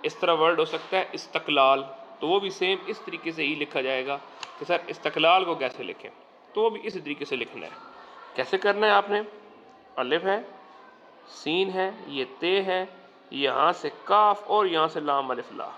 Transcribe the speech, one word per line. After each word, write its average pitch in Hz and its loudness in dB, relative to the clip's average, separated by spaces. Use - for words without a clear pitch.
اس 151 -4
طرح 170 2
ورڈ 160 4
ہو 160 4
سکتا 160 -4
ہے 185 0
استقلال، 139 2
تو 147 -4
وہ 190 4
بھی 196 -2
سیم 185 0
اس 220 -8
طریقے 165 -8
سے 160 -4
ہی 151 0
لکھا 147 -4
جائے 131 -2
گا 143 -4
کہ 147 -8
سر 175 0
استقلال 160 4
کو 165 0
کیسے 127 -4
لکھیں، - -12
تو 214 0
وہ 226 4
بھی 208 -6
اسی 190 -6
طریقے 143 -8
سے 139 -2
لکھنا 117 -6
ہے۔ 85 -12
کیسے 131 -2
کرنا 208 4
ہے 208 6
آپ 208 6
نے؟ 208 0
الف 139 0
ہے، 196 0
سین 185 -2
ہے، 190 -2
یہ 139 -4
تے 190 2
ہے، 185 0
یہاں 139 2
سے 151 -4
کاف 202 4
اور 208 2
یہاں 160 2
سے 160 -4
لام 139 0
الف 120 -6
لا - -10